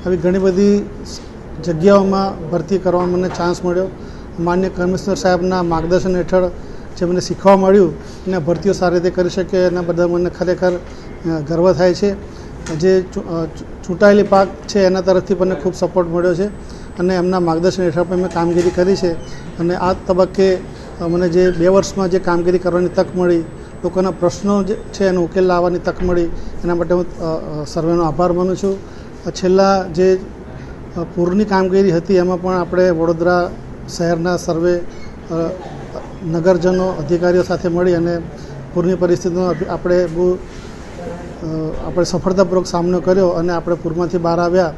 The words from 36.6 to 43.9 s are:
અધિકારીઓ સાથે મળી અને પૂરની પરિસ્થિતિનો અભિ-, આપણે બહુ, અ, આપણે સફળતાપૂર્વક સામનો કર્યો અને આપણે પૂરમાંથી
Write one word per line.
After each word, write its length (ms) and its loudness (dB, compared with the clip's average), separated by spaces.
અધિકારીઓ 540 2
સાથે 260 -2
મળી 260 2
અને 240 0
પૂરની 200 2
પરિસ્થિતિનો 520 0
અભિ-, 200 -2
આપણે 400 0
બહુ, 280 0
અ, 1120 -12
આપણે 180 0
સફળતાપૂર્વક 640 0
સામનો 340 0
કર્યો 280 4
અને 240 0
આપણે 220 -2
પૂરમાંથી 440 -2